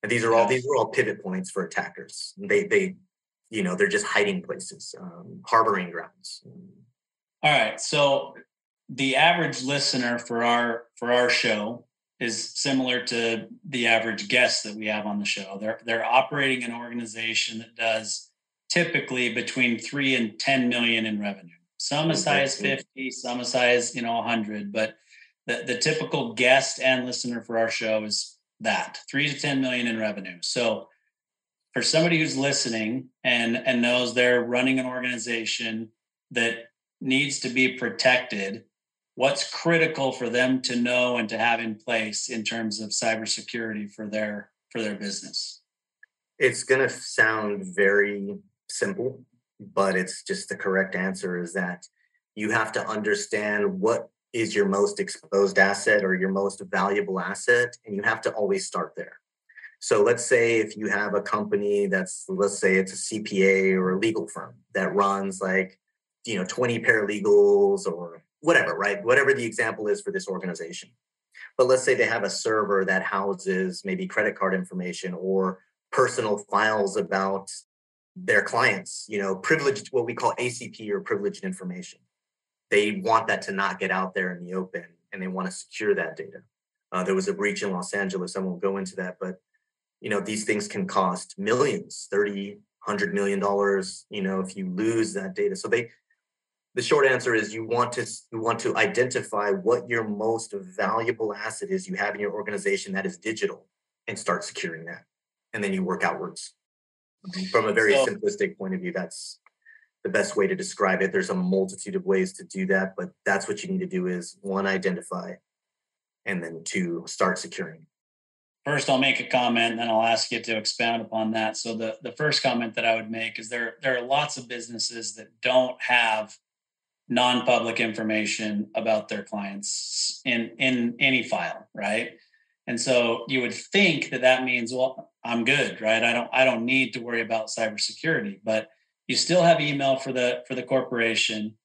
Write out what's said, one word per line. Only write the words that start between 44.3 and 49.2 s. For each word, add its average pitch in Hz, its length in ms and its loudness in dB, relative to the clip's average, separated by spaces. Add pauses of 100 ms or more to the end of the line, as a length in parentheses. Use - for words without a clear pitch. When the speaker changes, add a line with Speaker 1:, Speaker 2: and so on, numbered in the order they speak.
Speaker 2:
for 117 100 -6
their 104 140 -4
business? - 640 -8 (800)
Speaker 1:
It's 123 240 2
gonna 131 260 4
sound 107 760 0 (120)
very 101 640 2 (280)
simple, 120 560 -4 (360)